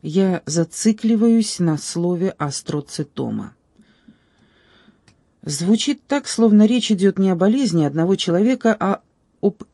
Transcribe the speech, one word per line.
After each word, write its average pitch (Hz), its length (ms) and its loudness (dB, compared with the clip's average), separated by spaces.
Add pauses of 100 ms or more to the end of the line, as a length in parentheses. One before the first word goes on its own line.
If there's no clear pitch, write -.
Я 180 380 0
зацикливаюсь 220 1160 0
на 160 180 0
слове 175 580 -4
астроцитома. 139 1160 -8 (1900)
Звучит 185 640 -2
так, 277 220 -2
словно 214 380 4
речь 226 260 0
идёт 196 260 0
не 190 120 2
о 185 40 0
болезни 190 500 2
одного 160 300 0
человека, 214 640 0
а 196 220 -2 (400)
об - 340 -2